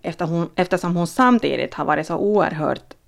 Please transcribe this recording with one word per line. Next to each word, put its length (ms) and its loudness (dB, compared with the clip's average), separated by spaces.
efter 220 -6
hon, 300 -2
eftersom 420 0
hon 100 0
samtidigt 680 2
har 100 -4
varit 220 0
så 100 -4
oerhört 800 0